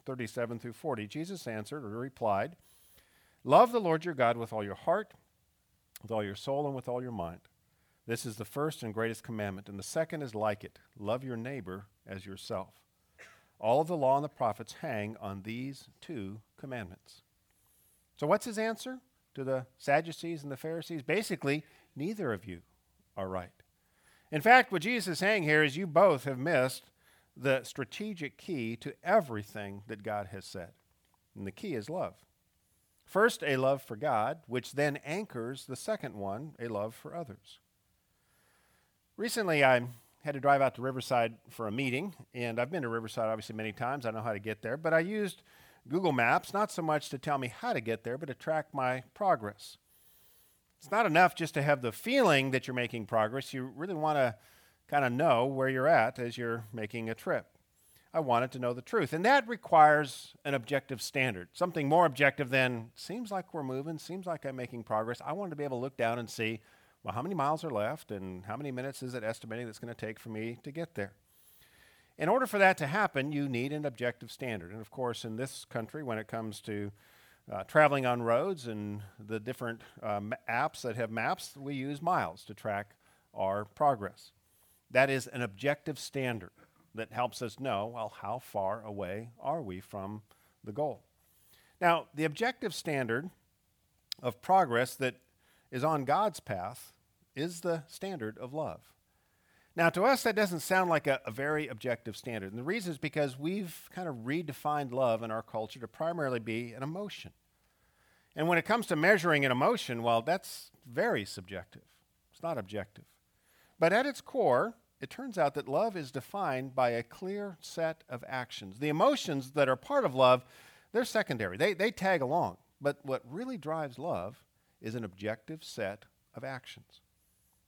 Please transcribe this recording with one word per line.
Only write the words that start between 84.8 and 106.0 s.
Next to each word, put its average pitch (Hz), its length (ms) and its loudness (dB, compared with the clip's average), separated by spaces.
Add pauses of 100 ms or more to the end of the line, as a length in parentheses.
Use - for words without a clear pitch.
That 131 180 6
is 135 180 0
an - 140 -6
objective 131 580 -2
standard 120 520 -4 (440)
that 110 180 -8
helps 120 280 -4
us 117 180 -6
know, 113 360 -2
well, 113 260 -6
how 107 200 -6
far 104 420 -4
away 104 480 -6 (100)
are 151 220 -4
we 92 180 -8
from 104 400 -10 (420)
the 110 100 -10
goal? 135 300 -4 (800)
Now, 170 340 4
the 151 100 0
objective 214 500 -2
standard 139 560 -2 (920)
of 123 200 -4
progress 131 540 4
that 127 180 0 (560)
is 127 140 -2
on 151 200 0
God's 170 360 2
path 98 520 -8 (440)
is 170 240 -4
the 165 260 -2
standard 123 520 -8
of 127 140 -10
love. 139 400 -8 (840)
Now, 165 140 4
to 175 120 0
us, 247 220 4
that 220 100 4
doesn't 185 260 2
sound 185 300 2
like 151 160 4
a, 135 180 4
a 123 60 -6
very 143 380 -2
objective 117 480 -4
standard. 104 340 -6
And 110 80 -8
the 123 60 -8
reason 185 260 -2
is 143 80 -8
because 143 400 -2
we've 175 560 -4
kind 180 140 -6
of 135 80 -4
redefined 143 760 -4
love 120 300 2
in 113 80 -6
our 110 120 -4
culture 110 360 -8
to 117 80 -10
primarily 151 540 -2